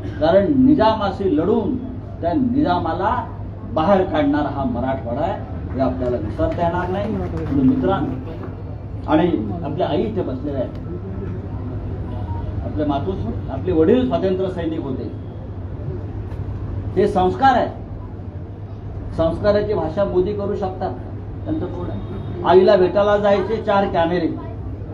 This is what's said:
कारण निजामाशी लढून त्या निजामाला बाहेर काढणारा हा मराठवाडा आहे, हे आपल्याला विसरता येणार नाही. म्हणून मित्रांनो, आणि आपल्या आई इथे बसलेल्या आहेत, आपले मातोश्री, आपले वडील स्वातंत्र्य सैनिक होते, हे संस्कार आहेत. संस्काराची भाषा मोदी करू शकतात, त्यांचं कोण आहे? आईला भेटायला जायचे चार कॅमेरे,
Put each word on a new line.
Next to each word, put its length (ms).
कारण 460
निजामाशी 720
लढून 400
त्या 120
निजामाला 960
बाहेर 300
काढणारा 460
हा 140
मराठवाडा 580
आहे, 200
हे 80
आपल्याला 360
विसरता 500
येणार 220
नाही. 260
म्हणून 520
मित्रांनो, 640
आणि 400
आपल्या 220
आई 140
इथे 200
बसलेल्या 400
आहेत, 100
आपले 200
मातोश्री, 680
आपले 200
वडील 360
स्वातंत्र्य 420
सैनिक 340
होते, 280
हे 120
संस्कार 480
आहेत. 140
संस्काराची 560
भाषा 300
मोदी 300
करू 220
शकतात, 360
त्यांचं 220
कोण 240
आहे? 100
आईला 320
भेटायला 420
जायचे 460
चार 220
कॅमेरे, 420